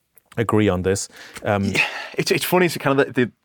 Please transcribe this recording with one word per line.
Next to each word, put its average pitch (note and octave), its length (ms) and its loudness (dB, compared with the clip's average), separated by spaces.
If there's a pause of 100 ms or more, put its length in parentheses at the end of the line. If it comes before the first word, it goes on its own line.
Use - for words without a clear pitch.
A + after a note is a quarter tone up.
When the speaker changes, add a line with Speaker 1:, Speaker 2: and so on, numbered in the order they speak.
(380)
Speaker 1:
agree G#2+ 320 2
on F2+ 140 0
this. F#2+ 260 0 (340)
Um, G2+ 220 0
Speaker 2:
Yeah, G2 200 -2 (320)
it's, F3+ 140 -2
it's F3 140 0
funny, F3+ 200 4
it's D#3+ 120 -4
kind C#3 220 2
of C3 140 0
the, B2 120 2
the, G2 60 -12 (140)